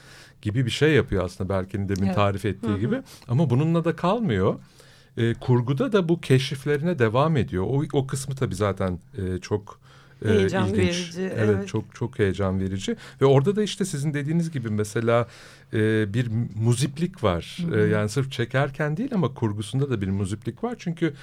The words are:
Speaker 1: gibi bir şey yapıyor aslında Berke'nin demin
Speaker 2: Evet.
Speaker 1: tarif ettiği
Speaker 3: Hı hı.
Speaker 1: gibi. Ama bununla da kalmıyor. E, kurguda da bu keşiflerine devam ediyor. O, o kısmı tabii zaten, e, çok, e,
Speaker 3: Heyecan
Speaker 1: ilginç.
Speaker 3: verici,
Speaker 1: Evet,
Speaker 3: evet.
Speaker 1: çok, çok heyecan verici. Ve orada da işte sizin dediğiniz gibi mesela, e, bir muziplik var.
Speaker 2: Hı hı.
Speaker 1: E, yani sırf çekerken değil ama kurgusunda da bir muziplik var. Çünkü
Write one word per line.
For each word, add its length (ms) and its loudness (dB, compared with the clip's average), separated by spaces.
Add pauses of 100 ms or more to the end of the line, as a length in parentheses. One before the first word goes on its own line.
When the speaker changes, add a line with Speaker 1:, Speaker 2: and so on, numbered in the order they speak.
(420)
Speaker 1:
gibi 240 0
bir 60 0
şey 220 4
yapıyor 320 2
aslında 240 -6
Berke'nin 400 -2
demin 160 0
Speaker 2:
Evet. 100 0
Speaker 1:
tarif 300 2
ettiği 220 -4
Speaker 3:
Hı 60 2
hı. 60 0
Speaker 1:
gibi. 220 -2 (260)
Ama 220 2
bununla 360 2
da 100 0
kalmıyor. 640 0 (580)
E, 160 2
kurguda 600 0
da 160 2
bu 120 0
keşiflerine 800 0
devam 380 2
ediyor. 300 0
O, 160 0 (100)
o 140 2
kısmı 280 -6
tabii 200 -2
zaten, 440 0 (180)
e, 240 -2
çok, 380 -6 (460)
e, 40 2
Speaker 3:
Heyecan 380 4
Speaker 1:
ilginç. 180 0
Speaker 3:
verici, 360 -2
Speaker 1:
Evet, 360 2
Speaker 3:
evet. 100 -4
Speaker 1:
çok, 280 -6
çok 240 -4
heyecan 400 2
verici. 360 -4 (260)
Ve 40 6
orada 300 4
da 80 2
işte 220 -4
sizin 280 -2
dediğiniz 380 -2
gibi 180 -4
mesela, 580 2 (460)
e, 400 2
bir 140 0 (280)
muziplik 680 0
var. 380 0
Speaker 2:
Hı 140 -2
hı. 40 4
Speaker 1:
E, 100 4
yani 200 0
sırf 220 -2
çekerken 640 -2
değil 160 -4
ama 200 0
kurgusunda 560 -2
da 120 -2
bir 80 -2
muziplik 540 -4
var. 160 -4
Çünkü 440 -4